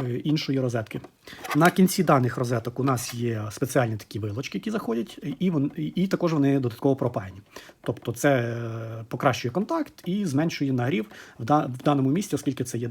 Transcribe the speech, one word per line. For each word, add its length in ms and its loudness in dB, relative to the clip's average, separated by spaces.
е, 100 -2
іншої 460 0
розетки. 400 -2
На 140 8
кінці 320 4
даних 340 4
розеток 440 -2
у 40 0
нас 300 0
є 360 -2
спеціальні 460 0
такі 220 -8
вилочки, 400 -4
які 120 -6
заходять, 480 -4
і 120 2
вон-, 260 2
і, 100 -4
і 200 0
також 260 0
вони 280 4
додатково 360 2
пропаяні. 440 -4
Тобто 300 -4
це, 180 2
е, 800 -2
покращує 440 0
контакт 400 -2
і 220 -2
зменшує 460 0
нагрів 340 0
в 60 -8
да-, 260 4
в 40 -18
даному 260 4
місці, 260 0
оскільки 280 -2
це 140 -6
є 120 -4